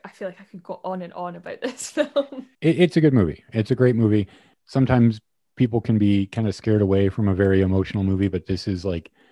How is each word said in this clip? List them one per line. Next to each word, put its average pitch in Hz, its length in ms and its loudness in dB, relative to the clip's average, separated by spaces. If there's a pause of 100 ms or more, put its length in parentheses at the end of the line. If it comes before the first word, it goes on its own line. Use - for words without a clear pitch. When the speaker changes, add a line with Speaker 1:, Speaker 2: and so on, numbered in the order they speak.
Speaker 1:
I 190 60 -16
feel - 180 -12
like 180 120 -16
I 196 40 -20
could 185 180 -20
go - 220 -14
on 185 180 -8
and 170 100 -14
on 175 240 -10
about - 240 -14
<laughs> - 20 -12
this - 280 -8
film. 285 560 -4 (140)
Speaker 2:
It, 151 200 2
it's 175 160 2
a 165 40 4
good 151 120 4
movie. 92 400 0
It's 110 200 -2
a - 20 2
great 123 220 2
movie. 107 320 2 (380)
Sometimes 120 540 2 (360)
people 117 240 0
can 110 180 0
be 101 280 2
kind 110 200 -6
of 98 80 -4
scared 107 260 0
away 98 280 2
from 101 200 -2
a 95 60 0
very 95 260 2
emotional 95 440 0
movie, 95 240 0
but 90 180 -6
this 95 220 -6
is, 90 160 -6
like, 87 260 -6 (220)